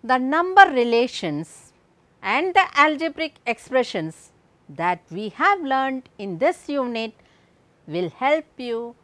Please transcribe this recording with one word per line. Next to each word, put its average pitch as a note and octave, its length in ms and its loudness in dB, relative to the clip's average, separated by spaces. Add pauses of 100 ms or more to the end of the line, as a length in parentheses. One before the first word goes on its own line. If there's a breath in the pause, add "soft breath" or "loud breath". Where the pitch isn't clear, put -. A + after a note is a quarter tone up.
The B3+ 140 2
number F4 520 6
relations A#3 1000 -2 (500)
and C#4+ 320 -2
the F#4+ 120 4 (120)
algebraic D#4 640 0
expressions A3+ 840 -4 (380)
that E3+ 320 -4 (100)
we G3 200 -8
have F#4 320 0
learned C4+ 460 -2 (100)
in G3 200 -8
this E4 300 -2
unit A#3+ 460 -4 (720 soft breath)
will E3 240 -4
help D4 340 -2 (120)
you A#3 480 -8